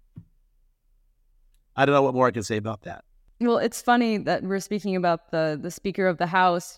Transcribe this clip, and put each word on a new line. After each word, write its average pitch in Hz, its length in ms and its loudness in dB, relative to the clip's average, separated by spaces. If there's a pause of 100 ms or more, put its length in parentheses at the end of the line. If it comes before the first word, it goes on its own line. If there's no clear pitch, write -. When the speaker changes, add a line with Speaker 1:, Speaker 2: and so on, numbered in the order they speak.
(1800)
Speaker 1:
I 135 100 2
don't 143 80 4
know 139 80 6
what 131 120 2
more 127 140 4
I 120 40 0
can 117 120 -2
say 110 140 -2
about 107 240 -6
that. - 240 -14 (340)
Speaker 2:
Well, 233 180 2
it's - 240 -4
funny 240 360 2
that 175 260 -2
we're 190 160 -4
speaking 196 360 -4
about 175 360 -2
the, 160 300 0
the 170 100 -8
Speaker 190 360 -4
of 175 100 0
the 175 100 -2
House, 180 500 0